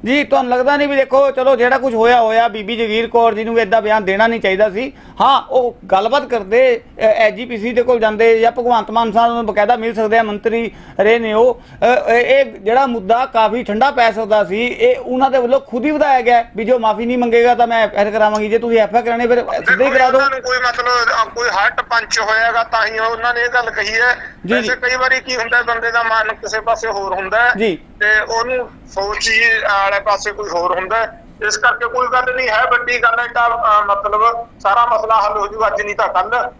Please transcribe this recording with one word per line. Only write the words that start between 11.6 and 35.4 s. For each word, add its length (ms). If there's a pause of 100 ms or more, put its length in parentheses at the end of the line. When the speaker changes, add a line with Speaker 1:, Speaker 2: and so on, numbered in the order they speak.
Speaker 1:
ਅ, 280
ਇਹ, 280
ਇਹ 60
ਜਿਹੜਾ 420
ਮੁੱਦਾ 400
ਕਾਫੀ 380
ਠੰਡਾ 260
ਪੈ 220
ਸਕਦਾ 320
ਸੀ, 220
ਇਹ 320
ਉਹਨਾਂ 320
ਦੇ 80
ਵੱਲੋਂ 220
ਖੁਦ 240
ਹੀ 60
ਵਧਾਇਆ 300
ਗਿਆ 240 (120)
ਵੀ 80
ਜੋ 140
ਮਾਫੀ 280
ਨਹੀਂ 120
ਮੰਗੇਗਾ 360
ਤਾਂ 120
ਮੈਂ 180
ਐਫ 100
ਆਈ 100
ਆਰ 60
ਕਰਾਵਾਂਗੀ, 380
ਜੇ 100
ਤੁਸੀਂ 220
ਐਫ 140
ਆਈ 40
ਆਰ 60
ਕਰਾਉਣੀ 220
ਫਿਰ 180 (240)
ਸਿੱਧੇ 160
ਹੀ 60
ਕਰਾ 200
ਦਿਓ। 100
Speaker 2:
ਦੇਖੋ, 40
ਇਹਨਾਂ 60
ਨੂੰ 120
ਕੋਈ 160
ਮਤਲਬ, 640
ਅ, 120
ਕੋਈ 140
ਹਰਟ 320
ਪੰਚ 400
ਹੋਇਆਗਾ 440
ਤਾਂ 220
ਹੀ 120
ਉਹਨਾਂ 360
ਨੇ 60
ਇਹ 80
ਗੱਲ 220
ਕਹੀ 300
ਹੈ। 140 (320)
Speaker 1:
ਜੀ, 140
ਜੀ। 80
Speaker 2:
ਵੈਸੇ 80
ਕਈ 200
ਵਾਰੀ 240
ਕੀ 160
ਹੁੰਦਾ, 260
ਬੰਦੇ 280
ਦਾ 120
ਮਨ 320
ਕਿਸੇ 260
ਪਾਸੇ 280
ਹੋਰ 260
ਹੁੰਦਾ 280
ਹੈ 160
Speaker 1:
ਜੀ। 200 (220)
Speaker 2:
ਤੇ 200
ਉਹਨੂੰ 500 (240)
ਸੋਚ 340
ਹੀ 120 (480)
ਵਾਲੇ 120
ਪਾਸੇ 320
ਕੋਈ 180
ਹੋਰ 240
ਹੁੰਦਾ 220
ਹੈ। 280 (220)
ਇਸ 120
ਕਰਕੇ 300
ਕੋਈ 240
ਗੱਲ 240
ਨਹੀਂ 120
ਹੈ, 160
ਵੱਡੀ 380
ਗੱਲ 180
ਹੈ 60
ਤਾਂ, 240
ਅ, 340
ਮਤਲਬ 640 (120)
ਸਾਰਾ 260
ਮਸਲਾ 400
ਹੱਲ 120
ਹੋ 80